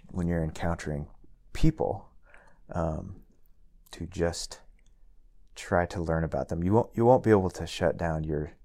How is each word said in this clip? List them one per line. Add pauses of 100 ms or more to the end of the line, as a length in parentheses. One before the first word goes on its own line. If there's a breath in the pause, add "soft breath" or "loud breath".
when
you're
encountering (460)
people, (600 soft breath)
um, (760)
to
just (920)
try
to
learn
about
them.
You
won't,
you
won't
be
able
to
shut
down
your, (120)